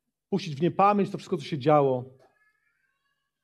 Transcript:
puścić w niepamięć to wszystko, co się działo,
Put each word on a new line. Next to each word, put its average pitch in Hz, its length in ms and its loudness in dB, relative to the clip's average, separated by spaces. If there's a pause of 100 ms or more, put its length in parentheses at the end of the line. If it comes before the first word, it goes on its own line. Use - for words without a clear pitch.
(280)
puścić 175 260 -4
w 135 80 -6
niepamięć 196 480 2
to - 80 -10
wszystko, - 180 -8
co 147 80 -8
się 160 140 -8
działo, 131 600 2 (1300)